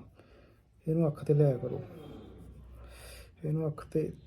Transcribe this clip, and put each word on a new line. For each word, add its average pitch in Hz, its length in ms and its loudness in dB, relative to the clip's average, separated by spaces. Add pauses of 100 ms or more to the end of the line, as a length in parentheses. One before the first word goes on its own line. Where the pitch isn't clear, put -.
(880)
ਇਹਨੂੰ 160 220 4
ਅੱਖ - 160 -4
'ਤੇ 151 100 6
ਲਿਆਇਆ 143 220 8
ਕਰੋ, - 240 -6 (1600)
ਇਹਨੂੰ 156 240 -2
ਅੱਖ - 180 -8
'ਤੇ, - 240 -2 (160)